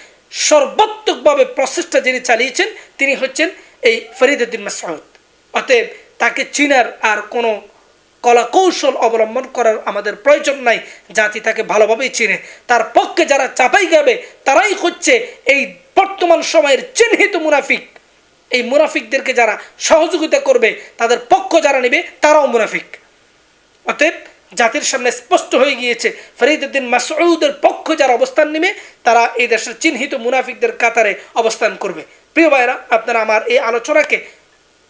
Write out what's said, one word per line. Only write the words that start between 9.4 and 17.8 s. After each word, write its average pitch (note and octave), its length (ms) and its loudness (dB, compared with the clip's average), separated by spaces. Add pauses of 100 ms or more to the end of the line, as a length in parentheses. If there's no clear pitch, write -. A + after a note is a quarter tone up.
করার A3+ 320 0 (100)
আমাদের G3+ 300 -6
প্রয়োজন C#4+ 440 2
নাই, A#3 200 0 (320)
জাতি G#3+ 280 -2
তাকে A3 240 -4
ভালোভাবেই G#3+ 460 0
চিনে। G3 280 -2 (300)
তার A#3 160 2 (100)
পক্ষে F4 320 2
যারা C4+ 300 2
চাপাই F4+ 300 2
গাবে, D4 380 2 (200)
তারাই F4+ 300 2
হচ্ছে B3+ 540 0 (180)
এই C4 280 0 (220)
বর্তমান F4+ 460 2
সময়ের C#4+ 520 0
চিহ্নিত G4+ 420 2
মুনাফিক। D4 520 -2 (600)